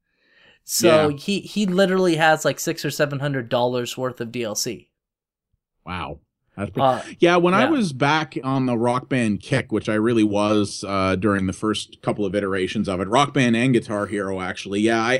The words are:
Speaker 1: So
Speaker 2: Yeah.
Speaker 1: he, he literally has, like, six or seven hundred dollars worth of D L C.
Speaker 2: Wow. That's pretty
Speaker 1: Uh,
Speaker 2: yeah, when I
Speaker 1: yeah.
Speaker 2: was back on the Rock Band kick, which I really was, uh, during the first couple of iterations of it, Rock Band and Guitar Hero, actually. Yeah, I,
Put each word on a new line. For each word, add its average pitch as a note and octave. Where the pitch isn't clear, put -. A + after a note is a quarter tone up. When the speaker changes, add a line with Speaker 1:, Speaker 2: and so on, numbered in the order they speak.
Speaker 1:
So D#3
Speaker 2:
Yeah. D3
Speaker 1:
he, G3
he G3+
literally F#3
has, D#3
like, C#3
six -
or D3
seven C#3+
hundred C3+
dollars B2
worth B2+
of A#2
D A#2+
L G#2+
C. -
Speaker 2:
Wow. D2
That's G2+
pretty C#3
Speaker 1:
Uh, B2+
Speaker 2:
yeah, F3
when F3
I G#3+
Speaker 1:
yeah. C#4
Speaker 2:
was A3
back D3
on C3
the B2
Rock A#2+
Band A2
kick, -
which G#2+
I A2
really A2
was, G#2
uh, F#2+
during G2
the F#2
first -
couple G#2
of F#2
iterations G2
of F2+
it, F#2+
Rock C#3
Band A#2+
and B2
Guitar G#2+
Hero, F#2+
actually. F#2
Yeah, A2+
I, B2